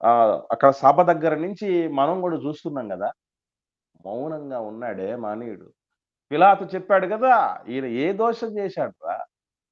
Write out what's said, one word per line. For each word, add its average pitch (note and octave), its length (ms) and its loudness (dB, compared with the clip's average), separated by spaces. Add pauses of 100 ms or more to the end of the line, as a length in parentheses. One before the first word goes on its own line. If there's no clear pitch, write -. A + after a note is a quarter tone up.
ఆహ్, A2+ 380 4 (100)
అక్కడ C#3 180 6
సభ C#3 320 4
దగ్గర D#3+ 320 2
నుంచి F3 540 -4
మనం D3 320 0
కూడా F3 160 -4
చూస్తున్నాం C#3+ 520 -8
కదా. G2 240 -6 (960)
మౌనంగా C#3 540 -8
ఉన్నాడే A2 560 -8
మానవుడు. A2 560 -10 (580)
పిలాతు F#3+ 340 6
చెప్పాడు F#3 420 0
కదా, G#3+ 600 2
ఈయన C3 160 -6
ఏ C3 280 -2
దోషం A3 460 -4
చేశాడురా? B2+ 680 -6 (480)